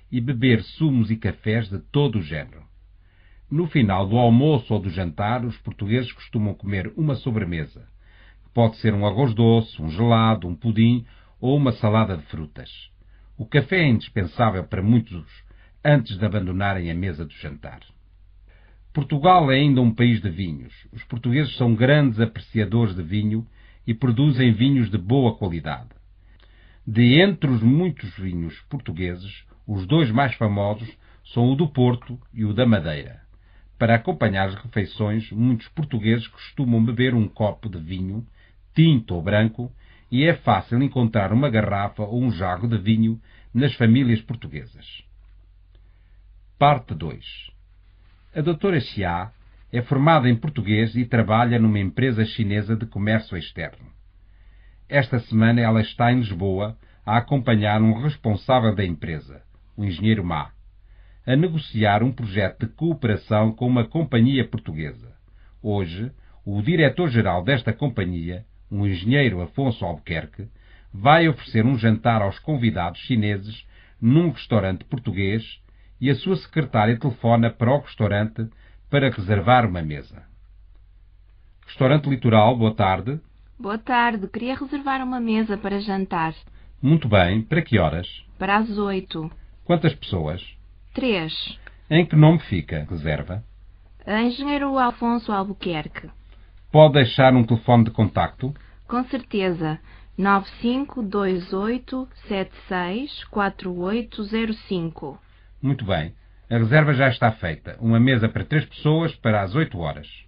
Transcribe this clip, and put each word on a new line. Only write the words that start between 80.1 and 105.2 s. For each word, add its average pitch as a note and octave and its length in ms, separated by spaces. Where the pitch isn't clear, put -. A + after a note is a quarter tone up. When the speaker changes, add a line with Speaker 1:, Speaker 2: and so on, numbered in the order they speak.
Speaker 1:
Restaurante C#3 420
Litoral, A#2+ 480
boa A2 200
tarde. F#2+ 440
Speaker 2:
Boa G#3+ 180
tarde. A#3 500
Queria A#3+ 280
reservar C#4 480
uma B3+ 160
mesa A3 380
para G3+ 220
jantar. F#3+ 560
Speaker 1:
Muito C#3 280
bem. G2 320
Para D#3 220
que G#2+ 160
horas? E2 280
Speaker 2:
Para G3 200
as A3 200
oito. F#3+ 540
Speaker 1:
Quantas E3 300
pessoas? E2 500
Speaker 2:
Três. F#3+ 400
Speaker 1:
Em D#3+ 160
que D#3 100
nome D#3 260
fica E2 400
a D2 40
reserva? D#2 580
Speaker 2:
A G#3+ 160
engenheiro C#4 560
Afonso A#3+ 540
Albuquerque. F#3 800
Speaker 1:
Pode D3+ 220
deixar C3 400
um B2 100
telefone A#2 420
de A2+ 60
contacto? G#2+ 640
Speaker 2:
Com B3 180
certeza. F#3 720
nove G3 320
cinco C4 400
dois F#3+ 520
oito B3+ 540
sete F#3+ 260
seis F#3+ 580
quatro G3 540
oito A3 460
zero A3 280
cinco. E3 640